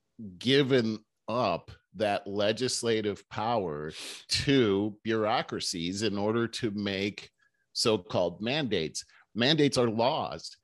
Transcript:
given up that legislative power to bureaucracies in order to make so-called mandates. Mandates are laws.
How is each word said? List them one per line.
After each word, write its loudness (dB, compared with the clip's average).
given 2
up -2
that 0
legislative 0
power -4
to 4
bureaucracies -2
in 0
order 0
to -4
make -4
so-called 0
mandates. -2
Mandates 4
are 4
laws. -2